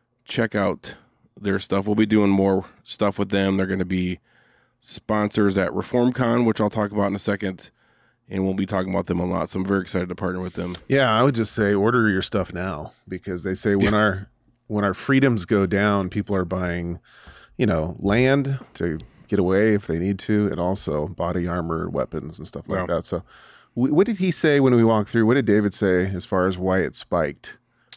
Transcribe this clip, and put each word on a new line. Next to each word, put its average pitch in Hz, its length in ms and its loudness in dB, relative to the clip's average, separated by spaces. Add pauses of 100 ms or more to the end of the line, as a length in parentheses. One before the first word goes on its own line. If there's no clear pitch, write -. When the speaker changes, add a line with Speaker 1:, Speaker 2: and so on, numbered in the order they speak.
(240)
Speaker 1:
check - 300 -2
out 95 420 -2 (440)
their 98 180 0
stuff. 98 280 -2
We'll 107 100 0
be 110 100 4
doing 104 240 4
more 98 360 2 (180)
stuff - 340 -2
with 98 120 -4
them. 98 260 2
They're 95 100 0
gonna 95 180 -4
be 90 340 -2 (640)
sponsors 104 800 0
at 92 120 0
ReformCon, 120 760 0
which 113 160 2
I'll 104 100 2
talk 104 220 -2
about 104 140 0
in 98 80 -2
a 101 60 -6
second, 101 500 -4 (580)
and 98 160 -2
we'll 95 100 0
be 98 120 -2
talking 95 260 -2
about 92 140 -2
them 87 140 -2
a 87 60 -2
lot. 87 220 -4
So - 120 -6
I'm 92 60 -4
very 98 140 2
excited 90 280 -6
to 90 60 -8
partner 92 260 -6
with 92 140 -10
them. 90 200 -6 (140)
Speaker 2:
Yeah, 131 240 2
I 110 100 4
would 135 120 4
just 113 180 -2
say 104 220 2
order 110 340 2
your 95 140 2
stuff - 300 -4
now 87 400 -8 (160)
because 90 340 -8
they 95 120 -4
say 101 220 0
when 98 160 2
Speaker 1:
Yeah. 107 60 2
Speaker 2:
our, 101 280 0 (420)
when 104 160 -2
our 95 100 0
freedoms 127 520 2
go 98 200 4
down, 101 440 2
people 101 260 -4
are 92 80 0
buying, 87 540 -4 (580)
you 131 100 0
know, 82 320 -2
land 131 600 2 (160)
to 82 240 -4 (300)
get 98 100 0
away 101 360 4
if 101 120 -2
they 82 120 -2
need 95 220 -2
to, 104 280 0
and 82 120 -4
also 80 480 -2
body 87 380 -4
armor, 82 440 -4
weapons, 73 480 -6
and 76 80 -14
stuff - 220 -12
like 95 200 -2
Speaker 1:
Yeah. 87 80 -2
Speaker 2:
that. 80 80 -4
So, 85 180 -6 (540)
w-, 127 180 2
what 185 120 4
did 214 120 -4
he 185 120 0
say 147 300 2
when 131 140 4
we 117 100 6
walked 110 260 2
through? 113 160 2
What 117 80 4
did 135 120 2
David 104 280 4
say 92 320 2
as 92 180 -6
far 92 220 0
as 92 100 -2
why 92 220 0
it 78 160 -2
spiked? - 640 -4 (380)